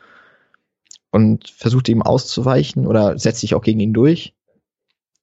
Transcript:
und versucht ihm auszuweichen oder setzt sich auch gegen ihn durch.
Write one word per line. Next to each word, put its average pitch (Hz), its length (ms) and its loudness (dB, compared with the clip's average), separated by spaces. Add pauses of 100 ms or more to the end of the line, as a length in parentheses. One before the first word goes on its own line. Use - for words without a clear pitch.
(1120)
und 110 380 2
versucht 123 400 -2
ihm 113 120 2
auszuweichen 131 880 -2
oder 104 320 0
setzt - 220 -4
sich 107 120 -4
auch - 80 0
gegen 110 200 0
ihn 107 120 -2
durch. 147 400 0 (880)